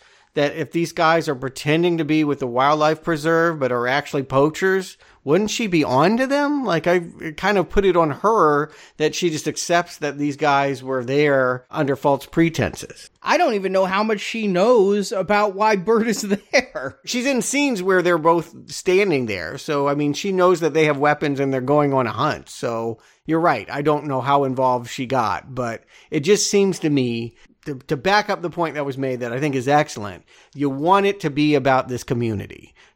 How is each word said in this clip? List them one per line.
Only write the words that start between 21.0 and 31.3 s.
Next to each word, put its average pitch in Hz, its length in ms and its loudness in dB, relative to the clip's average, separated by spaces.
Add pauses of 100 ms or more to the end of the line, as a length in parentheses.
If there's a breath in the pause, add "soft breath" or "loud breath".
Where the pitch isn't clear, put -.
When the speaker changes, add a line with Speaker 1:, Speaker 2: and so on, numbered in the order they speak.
Speaker 1:
and 139 140 0
they're 131 80 0
going 143 320 2
on 131 160 2
a 104 40 -6
hunt. 110 360 -4
So, 113 500 -6 (280 soft breath)
you're 160 120 0
right. 156 320 0
I 139 120 -6
don't 147 240 0
know 135 140 -2
how 143 220 2
involved 127 480 0
she 131 160 -8
got, 123 480 -2
but 120 300 -8 (260 soft breath)
it 151 100 -2
just 190 300 2
seems 196 300 2
to 160 100 0
me 117 460 -2 (300 soft breath)
to, 147 100 -8 (100)
to 156 100 -2
back 196 320 2
up 185 140 -4
the 170 80 -4
point 160 240 -4
that 147 100 -4
was 135 140 -6
made 131 220 -4
that 120 120 -6
I 127 60 -4
think 143 160 -2
is 127 140 -2
excellent. 120 560 0 (280 soft breath)
You 143 160 -2
want 170 380 2
it 202 140 -2
to 160 100 -2